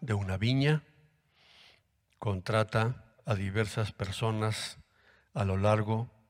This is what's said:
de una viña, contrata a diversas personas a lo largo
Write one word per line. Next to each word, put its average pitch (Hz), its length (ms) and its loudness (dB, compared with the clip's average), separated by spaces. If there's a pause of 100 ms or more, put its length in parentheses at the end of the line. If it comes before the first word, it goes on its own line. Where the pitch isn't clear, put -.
de 117 120 -2
una 98 220 -2
viña, 135 480 2 (1400)
contrata 110 840 0 (200)
a 113 80 0
diversas 98 600 -2
personas 110 840 -4 (560)
a 107 120 0
lo 95 100 0
largo 107 540 2 (200)